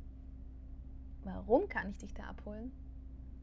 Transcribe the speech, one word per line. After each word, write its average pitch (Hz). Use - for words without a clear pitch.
Warum 196
kann 196
ich 196
dich -
da -
abholen? 214